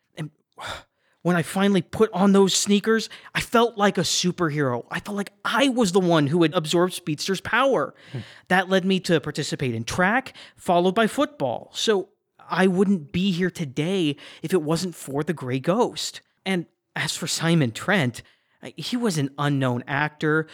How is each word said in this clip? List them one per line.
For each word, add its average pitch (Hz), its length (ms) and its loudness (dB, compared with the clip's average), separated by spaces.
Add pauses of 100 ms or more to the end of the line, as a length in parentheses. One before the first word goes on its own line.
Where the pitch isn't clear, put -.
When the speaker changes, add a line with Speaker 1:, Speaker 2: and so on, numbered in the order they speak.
(180)
Speaker 1:
And 151 140 -12 (260)
<sighs> - 40 -18 (600)
when 175 140 2
I 170 60 2
finally 196 400 2
put - 300 0
on 196 200 4
those 196 220 6
sneakers, 214 560 2 (240)
I - 60 -2
felt 233 380 2
like 202 200 2
a 185 40 2
superhero. 147 880 -2
I 165 80 -6
felt 202 180 -8
like 202 140 -6 (140)
I 254 240 2
was 226 220 2
the 196 80 4
one 170 280 4
who 170 160 2
had 156 100 2
absorbed 175 400 0
Speedster's - 480 -6
power. 233 520 0 (180)
Speaker 2:
Hmm. 127 80 -10 (280)
Speaker 1:
That 185 220 2
led 190 140 2
me 190 180 2
to 160 200 2
participate 147 540 -4
in 113 80 -6
track, 208 500 -2 (220)
followed 175 400 2
by 226 120 4
football. 151 640 -4
So - 360 0 (400)
I 180 180 2
wouldn't 185 440 2
be 190 200 0
here 180 180 -2
today 156 640 -2 (260)
if 165 120 -4
it 180 80 2
wasn't 165 340 -2
for 143 280 -6
the 175 100 -4
Grey 135 260 -4
Ghost. 170 640 -2 (240)
And 180 200 -2 (300)
as 151 200 -4
for 170 120 -8
Simon 160 440 2
Trent, 143 500 -2 (400)
uh, - 140 -16
he 240 220 -6
was 220 200 0
an 139 200 -2
unknown 135 500 0
actor, 151 680 0